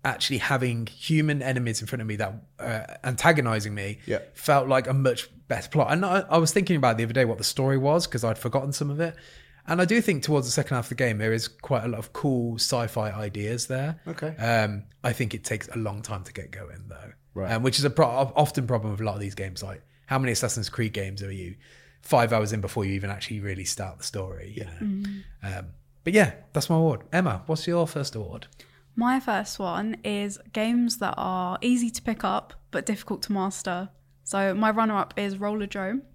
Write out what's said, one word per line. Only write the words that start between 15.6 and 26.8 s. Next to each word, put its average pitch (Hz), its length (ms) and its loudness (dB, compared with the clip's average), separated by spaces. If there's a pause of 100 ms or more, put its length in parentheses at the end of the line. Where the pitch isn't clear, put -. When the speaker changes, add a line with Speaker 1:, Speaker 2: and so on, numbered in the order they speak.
Speaker 1:
a - 100 -6
long 107 240 -4
time 101 220 -8
to - 100 -18
get - 160 -12
going, 95 360 -14
though. - 260 -16 (200)
Speaker 2:
Right. 95 180 -2
Speaker 1:
Um, 113 120 2
which 131 160 2
is 143 80 0
a - 20 4
pro-, 143 180 4 (300)
often 143 300 2
problem 110 260 0
with 101 80 -4
a 113 40 -2
lot 104 100 -2
of 101 80 -6
these 98 120 -6
games. 95 280 -8
Like, 92 180 -12 (240)
how 135 140 0
many 127 140 2
Assassin's 110 360 0
Creed 110 240 -2
games 98 300 -6
are 98 100 -8
you 92 220 -10 (480)
five 117 320 4
hours 107 180 2
in 107 80 -2
before 101 240 -2
you 98 80 0
even 98 160 -2
actually 101 320 -8
really 95 240 -6
start 95 320 -6
the - 80 -14
story? 95 500 -8
You 104 100 -10
Speaker 2:
Yeah. 87 60 -12 (120)
Speaker 1:
know? 214 40 -4
Speaker 3:
Mm. 196 360 -4 (380)
Speaker 1:
Um, 92 60 -12 (380)
but 170 80 0
yeah, 196 200 6 (200)
that's - 160 0
my 165 80 6
award. 160 240 4 (100)